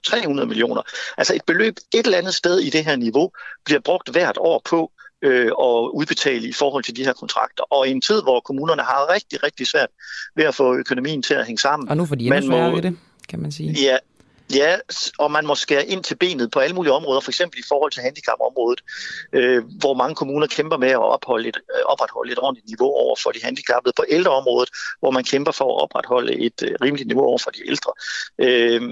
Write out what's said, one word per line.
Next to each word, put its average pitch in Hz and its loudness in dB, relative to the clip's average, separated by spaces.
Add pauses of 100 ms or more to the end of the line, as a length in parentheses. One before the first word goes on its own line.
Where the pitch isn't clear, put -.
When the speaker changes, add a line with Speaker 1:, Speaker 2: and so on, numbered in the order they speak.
Speaker 1:
tre 233 -2
hundrede 139 0
millioner. 113 -2 (360)
Altså - 2
et - -2
beløb 208 0 (160)
et 233 4
eller 190 4
andet 180 -2
sted 175 2
i 139 0
det 156 0
her 151 0
niveau 123 2 (340)
bliver 139 2
brugt 165 -2
hvert 156 2
år 165 2
på, 165 0 (300)
øh, 127 4
at 120 2
udbetale 131 -2
i 127 -8
forhold 139 0
til 117 -10
de 131 -6
her 127 2
kontrakter. - -4
Og 135 2
i 131 0
en 131 -2
tid, 208 2
hvor 131 2
kommunerne 143 -2
har 139 0
rigtig, 196 -4
rigtig 135 -4
svært 143 0 (460)
ved 156 2
at 139 0
få 127 4
økonomien 135 -2
til - 0
at 123 2
hænge 117 -6
sammen. 143 0
Speaker 2:
Og 147 0
nu 170 0
får 147 -4
de 117 -2
endnu 135 4
Speaker 1:
Man 139 0
må 123 4
Speaker 2:
sværere 123 2
ved 170 0
det, 175 -2 (320)
kan 170 -8
man 151 -6
sige. 156 -6 (100)
Speaker 1:
Ja, 131 4 (560)
ja, 147 4 (180)
s-, - -6
og 147 0
man 151 2
må 147 2
skære 147 2
ind 185 -4
til - -6
benet 143 0
på 143 0
alle 156 2
mulige 156 2
områder, 135 0
for 131 -4
eksempel 170 -2
i 120 -14
forhold 143 0
til 127 -10
handicapområdet, 123 -2 (520)
øh, 123 4 (160)
hvor 139 2
mange 147 0
kommuner 147 -2
kæmper 156 -2
med 127 2
at 120 4
opholde 117 0
et, 107 -6
øh, - -4
opretholde 123 -2
et 120 -4
ordentligt 135 -4
niveau 135 0
over 127 2
for 120 -2
de 113 -8
handicappede. 123 -2
På - 2
ældreområdet, 135 2 (300)
hvor 135 2
man 127 2
kæmper 147 0
for 139 -2 (120)
at - 2
opretholde 123 0
et, - -2
øh, - -2 (100)
rimeligt 139 0
niveau 120 2
over 123 4
for - -8
de - -14
ældre. - -2 (500)
Øh, 120 4 (100)